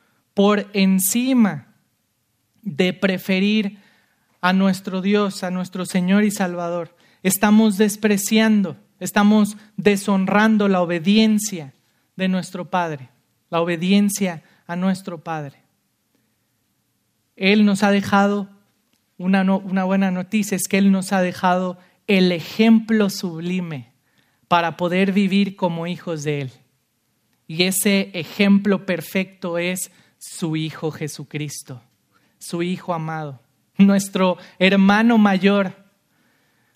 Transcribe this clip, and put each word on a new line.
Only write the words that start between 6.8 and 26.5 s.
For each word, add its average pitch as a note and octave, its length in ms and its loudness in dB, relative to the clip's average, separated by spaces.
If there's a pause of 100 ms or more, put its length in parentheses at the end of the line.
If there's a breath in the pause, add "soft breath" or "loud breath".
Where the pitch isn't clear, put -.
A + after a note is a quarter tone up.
estamos G#3 560 4
despreciando, G#3 1000 2 (220)
estamos G#3 580 2 (180 loud breath)
deshonrando G3+ 960 2
la F#3 120 2
obediencia F#3 920 0 (420)
de F#3 140 -4
nuestro F3+ 400 -6
Padre, D#3 400 -4 (400)
la E3+ 120 0
obediencia F3+ 800 0 (240 soft breath)
a F3 80 -8
nuestro F#3 440 -4
Padre. D3+ 440 -10 (1700)
Él G#3 300 2
nos G3+ 180 2
ha G3+ 80 4
dejado, G3+ 580 0 (680)
una F#3+ 260 2
no-, F#3+ 160 0
una F#3+ 240 -4
buena F#3+ 280 0
noticia F#3+ 440 -4
es F#3 120 -4
que G3 100 -2
Él G3 140 4
nos F#3+ 200 -2
ha F#3+ 100 0
dejado F3+ 560 -2 (300 soft breath)
el F#3 240 2
ejemplo A3 800 2
sublime E3+ 840 -8 (560)
para E3+ 300 0
poder F3+ 340 0
vivir G3 440 0
como E3+ 320 -4
hijos E3 360 -8
de D3 180 -4
Él. B2+ 100 -8 (960)